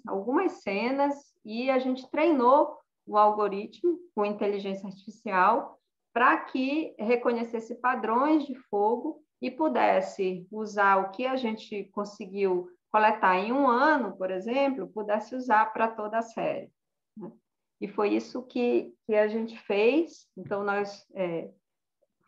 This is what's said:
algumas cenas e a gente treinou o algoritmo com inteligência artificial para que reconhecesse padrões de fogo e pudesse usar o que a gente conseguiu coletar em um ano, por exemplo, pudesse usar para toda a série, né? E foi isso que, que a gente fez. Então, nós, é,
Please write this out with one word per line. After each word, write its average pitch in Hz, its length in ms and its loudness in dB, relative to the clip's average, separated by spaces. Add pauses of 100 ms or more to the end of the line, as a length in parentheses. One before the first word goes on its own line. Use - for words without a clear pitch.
algumas 240 560 -2
cenas 269 520 0 (300)
e 233 240 -4
a 262 100 2
gente 254 300 -4
treinou 285 680 4 (280)
o 208 120 -2
algoritmo 208 840 2 (160)
com 208 100 0
inteligência 202 600 -4
artificial 202 920 0 (360)
para 277 240 4
que 277 600 -4
reconhecesse 233 800 -2
padrões 254 680 0
de 262 100 -10
fogo 226 680 -2 (200)
e 254 100 -6
pudesse 196 1000 0
usar 202 460 2
o 185 140 -2
que - 140 -6
a 262 100 -2
gente 220 500 -6
conseguiu 196 840 -4 (220)
coletar 214 440 4
em 202 160 -2
um 277 160 4
ano, 247 480 4
por 185 160 -4
exemplo, 226 560 -2
pudesse 214 480 -4
usar 226 380 2
para 226 160 2
toda 220 300 -4
a - 20 2
série, - 500 -6 (460)
né? 214 140 -14 (500)
E 208 60 -6
foi 208 260 0
isso 226 300 -4
que, 240 500 -2 (120)
que 214 100 -2
a 214 120 4
gente 226 320 -6
fez. 240 800 0
Então, 202 260 -6
nós, 202 500 -4
é, 175 360 -4 (800)